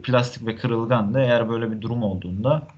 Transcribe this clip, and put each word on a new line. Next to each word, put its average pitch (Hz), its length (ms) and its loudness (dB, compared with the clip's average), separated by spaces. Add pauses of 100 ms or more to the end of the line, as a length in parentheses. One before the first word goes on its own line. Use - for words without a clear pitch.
plastik 123 440 0
ve 110 100 -4
kırılgan 113 580 0
da 135 60 2
eğer 120 280 4
böyle 113 220 -2
bir 110 100 -6
durum 120 220 -4
olduğunda 101 600 0 (160)